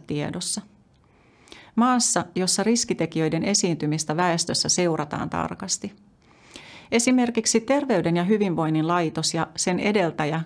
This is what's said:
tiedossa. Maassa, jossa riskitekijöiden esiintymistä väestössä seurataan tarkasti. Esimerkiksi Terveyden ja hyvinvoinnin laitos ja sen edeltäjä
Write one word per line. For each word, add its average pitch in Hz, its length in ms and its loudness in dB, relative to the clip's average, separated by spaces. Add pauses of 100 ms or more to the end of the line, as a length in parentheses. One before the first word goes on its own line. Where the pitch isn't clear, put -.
tiedossa. 160 540 -4 (1160)
Maassa, 233 480 2 (100)
jossa 185 280 0
riskitekijöiden 165 840 0
esiintymistä 156 720 0
väestössä 170 520 0
seurataan 156 600 0
tarkasti. 175 640 -6 (1000)
Esimerkiksi 233 680 2
Terveyden 220 560 2
ja 175 80 2
hyvinvoinnin 165 640 2
laitos 165 460 0
ja 160 120 -2 (100)
sen 180 240 0
edeltäjä 165 640 0